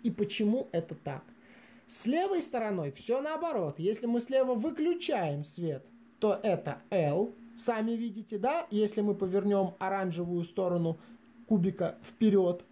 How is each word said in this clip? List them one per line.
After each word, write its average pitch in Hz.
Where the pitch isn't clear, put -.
И 233
почему 214
это 165
так. 135
С -
левой 349
стороной 208
всё 240
наоборот. 302
Если 208
мы 233
слева 254
выключаем 247
свет, 156
то 214
это 170
L. 180
Сами 226
видите, 220
да? 285
Если 208
мы 208
повернём 196
оранжевую 175
сторону 170
кубика 185
вперёд 185